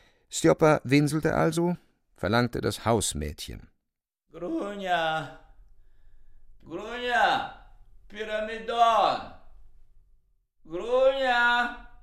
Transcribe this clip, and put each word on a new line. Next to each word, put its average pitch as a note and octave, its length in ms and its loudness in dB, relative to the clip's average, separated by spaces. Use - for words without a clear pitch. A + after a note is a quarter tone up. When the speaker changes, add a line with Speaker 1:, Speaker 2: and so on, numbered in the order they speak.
Speaker 1:
Stjopa D#3 540 4
winselte D3 520 2
also, E3+ 420 0
verlangte A#2 420 0
das - 240 -4
Hausmädchen. D2 840 -2
Speaker 2:
Grunja! F3 1080 -4
Grunja! G#3+ 1080 -2
Pyramidon! A3 1200 0
Grunja! A#3+ 1120 2